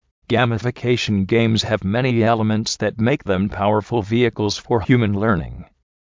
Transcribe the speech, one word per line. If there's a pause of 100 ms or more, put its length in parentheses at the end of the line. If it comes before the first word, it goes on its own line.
(280)
Gamification
games
have
many
elements
that
make
them
powerful
vehicles
for
human
learning. (440)